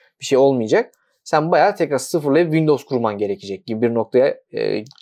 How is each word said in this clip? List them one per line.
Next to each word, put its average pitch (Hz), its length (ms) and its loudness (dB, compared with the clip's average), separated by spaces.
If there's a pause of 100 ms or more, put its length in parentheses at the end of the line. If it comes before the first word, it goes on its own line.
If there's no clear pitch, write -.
(200)
bir - 60 -12
şey 135 120 0
olmayacak. 135 560 2 (300)
Sen 160 280 -2
bayağı 180 240 4
tekrar 147 220 -2
sıfırlayıp 151 540 0
Windows 151 340 0
kurman 113 320 -4
gerekecek 98 480 -6
gibi 110 160 -6
bir 117 120 0
noktaya, 123 440 0 (160)
e, 107 300 -4 (180)